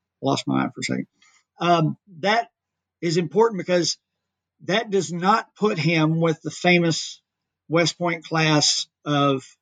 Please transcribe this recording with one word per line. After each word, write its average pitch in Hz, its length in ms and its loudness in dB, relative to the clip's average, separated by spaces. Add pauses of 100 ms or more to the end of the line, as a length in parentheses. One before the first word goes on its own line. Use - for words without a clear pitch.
(220)
lost 135 260 -2
my 139 80 -2
mind 131 180 -2
for - 80 -14
a - 20 -8
second. - 240 -6 (520)
Um, 170 380 2 (220)
that 214 300 -2 (520)
is 170 160 -2
important 190 420 0
because 175 380 -2 (680)
that 220 240 -2
does 180 240 -2
not 196 420 0
put 208 220 -2
him 160 420 2
with 165 220 0
the 156 100 -10
famous 170 720 0 (480)
West 160 280 0
Point 170 280 -4
class 156 600 2 (180)
of, 143 380 0 (180)